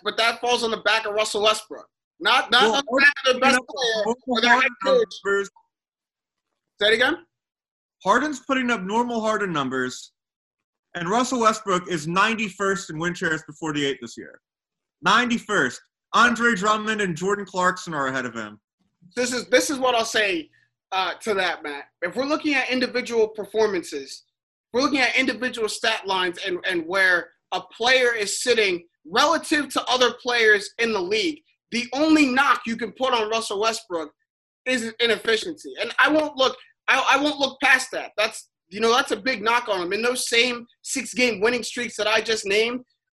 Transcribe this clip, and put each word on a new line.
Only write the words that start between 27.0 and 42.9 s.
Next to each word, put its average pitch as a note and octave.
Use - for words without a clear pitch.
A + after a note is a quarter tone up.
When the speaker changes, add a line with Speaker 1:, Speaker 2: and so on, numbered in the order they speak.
Speaker 1:
a F#3
player A#3+
is G3+
sitting G#3
relative D4
to -
other A#3+
players A3
in A#3
the G3
league, F#3
the A#3+
only D#4
knock C4
you A3+
can A3
put C4
on G#3+
Russell A3
Westbrook F#3
is A3+
inefficiency. A3
And A3+
I C4+
won't D4+
look, C4
I, B3
I C4+
won't D4
look C4+
past C4
that. D3+
That's, G#3+
you F#3+
know, A3+
that's C4+
a A#3
big G#3
knock A#3
on F#3+
him. F3
In G#3+
those B3
same A#3+
six-game A3+
winning A#3+
streaks A#3+
that G#3
I A3+
just A3
named, A3+